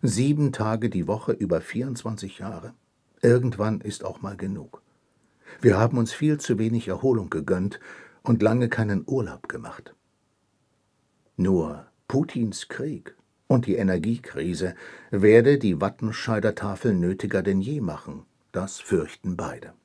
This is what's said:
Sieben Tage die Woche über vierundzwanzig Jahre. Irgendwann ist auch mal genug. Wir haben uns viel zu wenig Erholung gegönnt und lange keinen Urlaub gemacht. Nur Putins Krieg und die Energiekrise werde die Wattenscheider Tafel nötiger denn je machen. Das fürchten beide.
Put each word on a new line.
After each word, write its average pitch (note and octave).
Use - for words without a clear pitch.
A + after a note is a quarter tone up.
Sieben C3+
Tage A2
die F2+
Woche A2
über F2
vierundzwanzig A#2
Jahre. G#2
Irgendwann A#2+
ist -
auch F#2+
mal G2
genug. G2
Wir G#2
haben A#2
uns A2+
viel D3+
zu A#2
wenig A2+
Erholung G2+
gegönnt F2+
und A#2+
lange B2
keinen G#2
Urlaub A2+
gemacht. -
Nur E2+
Putins B2
Krieg -
und B2
die G2
Energiekrise F2+
werde A2+
die F#2+
Wattenscheider G#2
Tafel G2+
nötiger F#2+
denn F#2+
je C#3
machen. D#2
Das F#2+
fürchten F2
beide. -